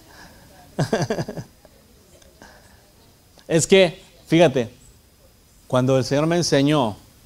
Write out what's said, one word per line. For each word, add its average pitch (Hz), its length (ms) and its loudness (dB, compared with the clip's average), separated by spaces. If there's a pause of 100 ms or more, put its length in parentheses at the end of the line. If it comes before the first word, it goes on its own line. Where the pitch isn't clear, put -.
(760)
<laughs> - 800 -6 (1900)
Es 165 180 -2
que, 190 360 2 (240)
fíjate, 135 440 2 (1000)
cuando 131 280 0
el 131 80 0
Señor 143 220 -2
me 170 100 0
enseñó, 139 600 0 (300)